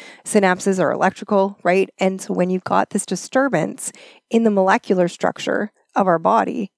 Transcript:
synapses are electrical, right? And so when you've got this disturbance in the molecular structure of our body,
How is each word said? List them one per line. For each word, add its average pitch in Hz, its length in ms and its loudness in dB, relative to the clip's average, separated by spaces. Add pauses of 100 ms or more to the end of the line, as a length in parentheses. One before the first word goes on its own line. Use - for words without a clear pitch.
(240)
synapses 190 560 0
are 143 120 2
electrical, 196 720 0
right? 185 360 0
And 190 220 -2
so - 140 -8
when 180 160 0
you've 185 140 -4
got 196 260 0
this 208 160 -4
disturbance 190 840 -2 (400)
in 233 140 2
the 220 60 4
molecular 190 580 2
structure - 640 -4 (240)
of 196 100 2
our 170 120 4
body, 196 600 0